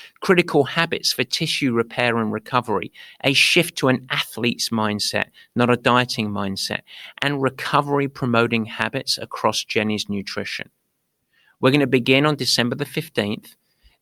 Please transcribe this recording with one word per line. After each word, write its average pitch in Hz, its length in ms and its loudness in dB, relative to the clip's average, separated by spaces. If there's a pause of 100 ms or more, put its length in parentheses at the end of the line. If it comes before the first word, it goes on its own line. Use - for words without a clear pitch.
(200)
critical 175 440 4
habits - 460 -2
for 131 140 -2
tissue 143 480 -2
repair 117 460 0
and 107 160 -2
recovery, 107 580 -2 (320)
a 139 80 2
shift 170 440 2
to 135 120 2
an 131 220 0
athlete's 120 580 -4
mindset, 107 600 -2 (280)
not 120 140 4
a 120 80 4
dieting 123 500 2
mindset, 101 540 -4 (400)
and 143 180 -2
recovery 143 640 0
promoting 117 600 0
habits 113 500 -4
across - 480 -2
Jenny's 107 460 -2
nutrition. - 580 -8 (920)
We're 131 120 4
gonna 143 140 4
begin 131 400 4
on 151 100 2
December 120 400 0
the - 80 -4
fifteenth. - 720 -6 (460)